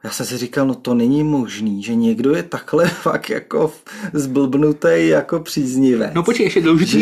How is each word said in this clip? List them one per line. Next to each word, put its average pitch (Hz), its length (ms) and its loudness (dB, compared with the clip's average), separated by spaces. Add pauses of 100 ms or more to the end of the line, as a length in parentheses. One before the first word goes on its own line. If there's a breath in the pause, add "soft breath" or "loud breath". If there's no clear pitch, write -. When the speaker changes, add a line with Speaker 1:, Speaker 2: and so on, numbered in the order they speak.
Speaker 1:
já 117 80 -10
jsem 120 160 -8
si 123 100 -8
říkal, 123 300 -2
no 131 80 0
to 123 200 -4
není 127 300 2
možný, 107 580 -4
že 113 120 -6
někdo 117 400 2
je 170 80 -4
takhle 165 460 -2
<laughs> - 0 -
fakt - 420 -4
jako 156 420 -2 (400 loud breath)
zblbnutej 147 960 2
jako 156 320 0
příznivec. 127 720 0
Speaker 2:
No 170 80 0
počkej, 226 240 2
ještě 185 140 2
důležitý 165 300 4 (120)